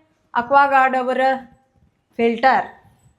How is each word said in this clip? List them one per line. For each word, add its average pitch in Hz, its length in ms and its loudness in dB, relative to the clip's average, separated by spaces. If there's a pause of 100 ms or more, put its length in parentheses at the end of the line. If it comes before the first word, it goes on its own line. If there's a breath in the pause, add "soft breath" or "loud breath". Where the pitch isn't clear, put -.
(340)
ಅಕ್ವಾಗಾರ್ಡ್ 262 600 0
ಅವರ 254 240 -4 (960)
ಫಿಲ್ಟರ್. 233 500 0 (520)